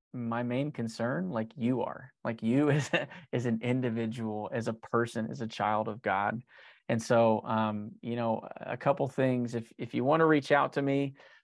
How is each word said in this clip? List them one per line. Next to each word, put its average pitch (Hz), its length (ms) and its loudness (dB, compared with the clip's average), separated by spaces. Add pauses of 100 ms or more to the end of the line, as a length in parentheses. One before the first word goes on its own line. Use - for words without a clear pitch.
(140)
my 120 300 -4
main 131 280 -2
concern. 123 580 -4
Like, 113 280 -4
you 123 240 0
are, - 320 -8 (100)
like, 117 180 -4
you 135 280 4
<laughs> - 20 6
as, 143 180 2 (440)
as 123 120 0
an 113 160 2
individual, 113 920 -2
as 117 160 -2
a 110 40 0
person, 117 560 -2
as 123 120 -8
a 110 60 -4
child 107 420 0
of 104 120 -8
God. 101 400 0 (460)
And 117 140 0
so, 113 440 4
um, 107 460 -2 (100)
you 117 140 -6
know, 117 320 -2 (140)
a - 160 -6
couple 139 320 0
things, 123 440 0
if, 117 240 -6
if 120 160 -10
you 123 120 0
wanna 160 200 4
reach 151 280 4
out 135 200 4
to 143 80 0
me, 139 340 0 (280)